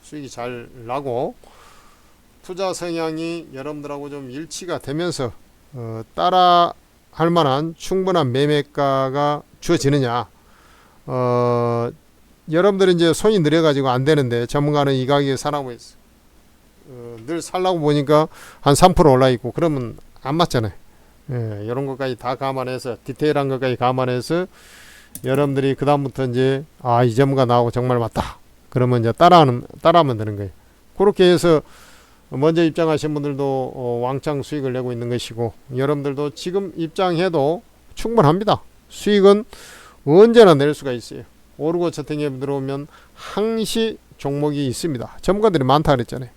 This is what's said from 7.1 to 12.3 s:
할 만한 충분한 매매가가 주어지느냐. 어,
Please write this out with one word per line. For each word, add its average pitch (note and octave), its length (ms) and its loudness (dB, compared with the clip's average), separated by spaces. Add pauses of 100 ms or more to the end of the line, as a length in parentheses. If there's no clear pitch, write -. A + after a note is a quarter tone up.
할 D#3+ 180 -2
만한 D#3+ 480 0
충분한 F#3 560 -2
매매가가 C#3+ 1080 -2 (180)
주어지느냐. C#3 680 0 (800)
어, B2 840 0 (600)